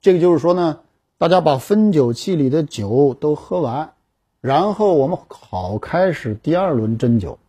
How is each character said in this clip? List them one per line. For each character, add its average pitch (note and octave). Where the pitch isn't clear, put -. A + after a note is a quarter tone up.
这 F#3+
个 F3
就 F3
是 D#3
说 E3+
呢， E3+
大 E3+
家 F3+
把 D3
分 G#3
酒 B2+
器 F#3
里 C#3
的 D3+
酒 B2
都 D3+
喝 F3+
完， C#3
然 E3
后 G3
我 C3+
们 F3
好 F#2
开 F3+
始 B2
第 D3
二 F3+
轮 A2+
斟 A#2
酒。 G#2+